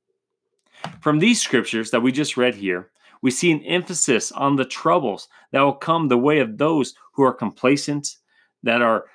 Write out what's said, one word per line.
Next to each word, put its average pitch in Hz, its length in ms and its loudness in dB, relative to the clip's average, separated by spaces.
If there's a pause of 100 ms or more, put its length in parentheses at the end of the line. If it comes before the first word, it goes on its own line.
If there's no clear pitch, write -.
(1000)
From 151 200 0
these 226 200 4
scriptures 110 520 -2
that 117 100 2
we 131 80 2
just 139 260 -4
read 123 200 0
here, 95 340 -6 (320)
we 131 80 2
see 170 200 2
an 151 120 0
emphasis 165 720 -2
on 139 240 0
the 131 80 0
troubles 139 640 -2 (220)
that 135 120 2
will 143 100 2
come 165 360 -2
the 123 100 4
way 143 220 4
of 110 180 -2
those 151 360 0 (180)
who 139 100 0
are 127 100 4
complacent, 143 840 -2 (460)
that 120 200 0
are 113 320 0